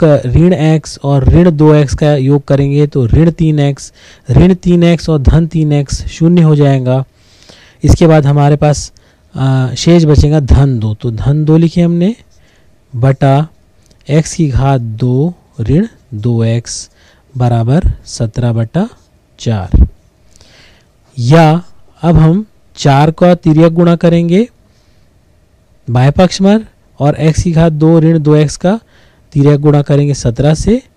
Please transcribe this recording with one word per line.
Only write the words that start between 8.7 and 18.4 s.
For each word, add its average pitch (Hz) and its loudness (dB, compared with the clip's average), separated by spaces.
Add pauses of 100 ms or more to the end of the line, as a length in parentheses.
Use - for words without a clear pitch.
अ, 131 -2
शेष 170 2
बचेगा 147 2
धन 131 2
दो, 107 -4
तो 120 -6
धन 139 -2
दो 156 2
लिखे 165 0
हमने 170 -2 (800)
बटा 135 0 (600)
एक्स 151 -2
की 160 -2
घात 135 0
दो 127 -4 (280)
ऋण 156 0 (260)
दो 113 -4
एक्स 117 -6 (480)
बराबर 120 0 (120)
सत्रह 120 -6